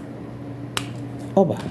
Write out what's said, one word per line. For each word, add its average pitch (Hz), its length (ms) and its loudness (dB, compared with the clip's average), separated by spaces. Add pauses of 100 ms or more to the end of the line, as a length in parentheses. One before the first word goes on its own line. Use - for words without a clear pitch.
(1300)
Оба. 185 260 8 (120)